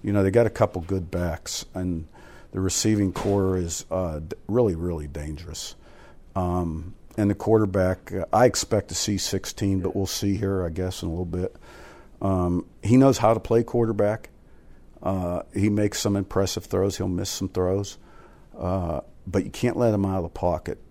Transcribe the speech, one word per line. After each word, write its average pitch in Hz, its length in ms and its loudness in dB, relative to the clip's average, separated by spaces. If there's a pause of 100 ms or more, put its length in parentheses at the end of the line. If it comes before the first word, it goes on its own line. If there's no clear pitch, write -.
You 101 100 -2
know, 101 100 4
they 95 80 6
got 113 160 6
a 107 40 0
couple 101 320 0
good 87 280 -4
backs, 87 540 -6 (100)
and 90 320 -4 (460)
the 95 80 -4
receiving 101 520 2
core 95 440 2
is, 85 340 -4
uh, 85 280 -2
d-, 80 180 -8 (100)
really, 110 280 2
really 80 340 -4
dangerous. 78 680 -10 (640)
Um, 90 580 -2 (220)
and 101 140 2
the 101 40 0
quarterback, 98 760 2
uh, 92 200 -4
I 110 120 6
expect - 440 2
to 85 60 -10
see 104 220 -2
sixteen, 95 640 -2
but 92 160 -2
we'll 98 100 0
see 101 300 -2
here, 98 280 -2
I 85 40 -4
guess, 90 340 -4
in 90 60 -4
a - 20 -2
little 85 140 -4
bit. 90 320 -4 (640)
Um, 90 460 0 (160)
he 110 140 4
knows 135 220 8
how 113 160 4
to 110 60 0
play 156 240 2
quarterback. 110 680 0 (720)
Uh, 90 400 -2 (100)
he 98 160 2
makes 104 300 0
some 101 180 0
impressive 98 480 -2
throws. 98 320 0
He'll 98 120 -4
miss 92 220 -4
some - 180 -6
throws. 92 500 -2 (580)
Uh, 87 440 -2 (260)
but 92 180 -2
you - 60 -8
can't - 260 -2
let 120 160 2
him 98 140 2
out 95 120 -2
of 90 40 -2
the 82 60 -6
pocket. - 520 -4 (100)